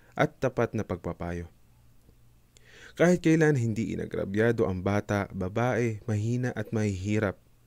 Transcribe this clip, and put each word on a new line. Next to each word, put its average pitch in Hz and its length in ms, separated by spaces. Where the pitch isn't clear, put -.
at - 240
tapat 120 400
na 101 80
pagpapayo. 87 640
Kahit 175 320
kailan 160 320
hindi 110 400
inagrabyado 95 720
ang 90 160
bata, 101 480
babae, 110 720
mahina 117 480
at - 160
mahihirap, 104 720